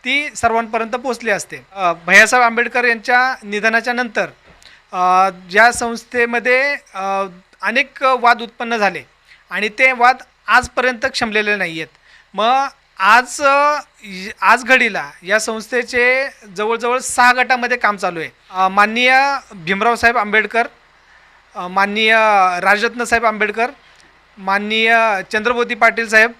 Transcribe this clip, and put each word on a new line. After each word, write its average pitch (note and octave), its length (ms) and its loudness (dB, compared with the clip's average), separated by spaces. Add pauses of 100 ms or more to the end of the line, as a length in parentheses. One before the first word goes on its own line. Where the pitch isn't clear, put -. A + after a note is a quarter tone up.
ती C#4 300 -4
सर्वांपर्यंत A3+ 560 -2
पोचली A#3+ 380 -6
असते. D#3+ 280 -6 (140)
अ, F#3 220 0
भैयासाहेब G#3 520 4
आंबेडकर A#3 400 0
यांच्या B3 580 0
निधनाच्या A3 500 -2
नंतर, A#3 320 -4 (640)
अ, F#3 380 2 (220)
या A3+ 200 6
संस्थेमध्ये, A#3+ 1040 -2 (180)
अ, G3 300 -4 (380)
अनेक C4 420 -4
वाद A#3+ 380 2
उत्पन्न A#3 360 -6
झाले F3+ 260 -2 (460)
आणि G3+ 200 -4
ते C4 220 2
वाद A#3+ 260 2 (300)
आजपर्यंत A#3+ 580 0
क्षमलेले G#3+ 500 -2
नाही E3 240 -6
आहेत. D#3+ 80 -10 (460)
मग B3 320 0 (340)
आज, A#3+ 420 2
अ, C#4+ 380 2 (240)
य-, G3 260 -14 (120)
आज A3+ 220 4
घडीला A3 480 0 (120)
या G3+ 160 0
संस्थेचे B3 880 -2 (300)
जवळजवळ A#3 420 -2
सहा B3 320 2
गटामध्ये B3 460 0
काम G#3 200 -2
चालू F3+ 220 -4
आहे. C#3+ 100 -10 (200)
अ, F#3+ 180 0
माननीय B3 680 2 (200)
भीमराव G3 400 -2
साहेब A#3 220 0
आंबेडकर, G#3+ 500 -2 (880)
अ, F3+ 120 -12
माननीय G3+ 460 2 (480)
राजरत्न A3+ 420 0
साहेब A#3 220 0
आंबेडकर, A3 460 -2 (680)
माननीय G#3+ 600 0 (340)
चंद्रबोधी A#3+ 440 -2
पाटील A3+ 320 0
साहेब A3 320 4